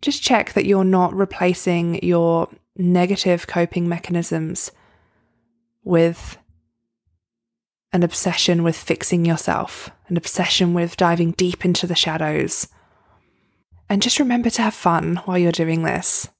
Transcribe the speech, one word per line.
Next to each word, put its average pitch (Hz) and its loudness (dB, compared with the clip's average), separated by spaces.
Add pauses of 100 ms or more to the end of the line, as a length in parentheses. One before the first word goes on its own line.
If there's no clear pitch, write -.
Just - -4
check - 0
that 202 2
you're 196 4
not 185 4
replacing 180 0
your 170 2 (300)
negative 180 2
coping 170 -2
mechanisms 170 -4 (1120)
with 170 0 (1600)
an 175 4
obsession 170 0
with 165 2
fixing - -2
yourself, - -2 (180)
an 175 -4
obsession 175 0
with 170 -2
diving 170 2
deep 180 -2
into 180 2
the 175 -2
shadows. 156 -2 (1200)
And 202 2
just 240 0
remember 240 2
to - -2
have 214 0
fun 170 0
while 180 0
you're 175 4
doing 165 0
this. - -2 (100)